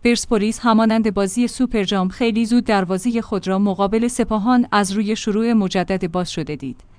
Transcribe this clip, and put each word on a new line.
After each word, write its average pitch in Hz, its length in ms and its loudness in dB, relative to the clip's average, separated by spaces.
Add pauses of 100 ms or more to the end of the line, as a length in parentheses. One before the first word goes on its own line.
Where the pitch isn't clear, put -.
پرسپولیس 220 560 0
همانند 220 540 2
بازی 202 340 0
سوپرجام 208 640 0
خیلی 226 360 0
زود 240 180 2
دروازهٔ 202 580 0
خود 190 260 -4
را 190 120 0
مقابل 202 480 0
سپاهان 240 640 0
از 202 200 0
روی 208 240 0
شروع 226 380 0
مجدد 190 580 0
باز 175 200 -4
شده 151 240 -6
دید. 131 260 -10 (180)